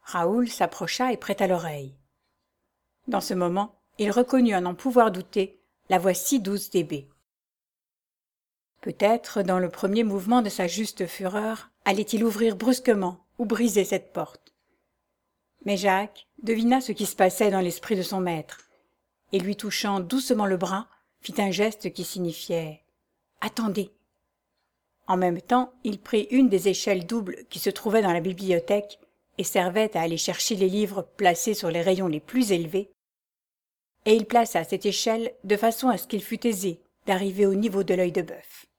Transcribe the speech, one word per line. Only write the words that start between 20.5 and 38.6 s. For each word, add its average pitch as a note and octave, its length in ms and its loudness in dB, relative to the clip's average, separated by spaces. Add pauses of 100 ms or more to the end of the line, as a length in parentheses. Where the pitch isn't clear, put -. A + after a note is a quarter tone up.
bras, F#3+ 300 -4 (340)
fit - 200 -12
un G3 100 0
geste G#3 420 -2
qui F#3 100 -10
signifiait : « E3 800 -6 (580)
Attendez. » G#3 500 -4 (1160)
En F#3 100 2
même F3+ 240 0
temps, B3 320 0 (120)
il G3+ 140 -6
prit G#3 320 0
une B3+ 180 6
des F#3 180 2
échelles F#3 380 0
doubles G#3+ 440 -6
qui - 100 -14
se - 100 -2
trouvaient G#3 320 0
dans F#3 120 2
la E3+ 60 0
bibliothèque F#3+ 800 -2 (380)
et F3+ 80 -4
servaient G3+ 500 0
à E3 60 0
aller E3 160 -2
chercher - 380 -2
les F#3+ 140 2
livres G3 320 -2 (160)
placés G3+ 360 2
sur F3+ 180 -2
les E3+ 100 -2
rayons F#3 260 2
les D3+ 120 -2
plus A#3 320 0
élevés, F3 400 -2 (1120)
et G#3+ 100 8
il G#3+ 100 2
plaça A3+ 380 2
cette F#3 220 -4
échelle A3 480 -2 (100)
de G3 140 0
façon A3+ 320 2
à G#3+ 80 2
ce - 100 -10
qu'il G3+ 160 -4
fût - 240 -4
aisé F#3+ 340 -2 (260)
d'arriver G3 380 2
au G3 100 2
niveau G3 280 0
de F#3 100 0
l'œil F3+ 200 0
de F#3 80 0
bœuf. - 460 -14 (120)